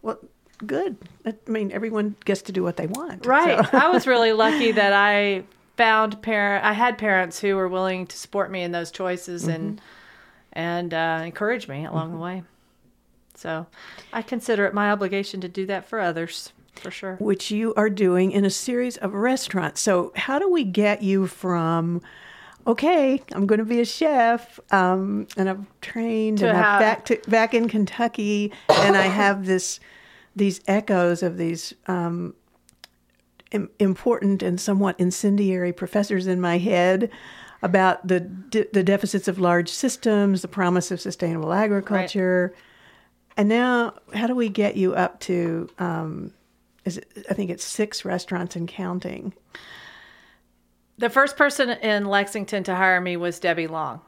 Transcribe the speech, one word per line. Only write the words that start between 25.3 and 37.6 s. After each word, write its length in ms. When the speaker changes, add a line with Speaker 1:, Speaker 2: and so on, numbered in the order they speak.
Speaker 1:
and 100
I've 160
trained, 580
Speaker 2:
To 120
Speaker 1:
and 80
I'm 40
Speaker 2:
how 160
Speaker 1:
back 280
to, 120
back 260
in 140
Kentucky, 840
and 280
I 120
have 380
this, 340
these 320
echoes 540
of 160
these, 340
um, 480
im-, 260
important 640
and 180
somewhat 400
incendiary 720
professors 540
in 160
my 160
head 520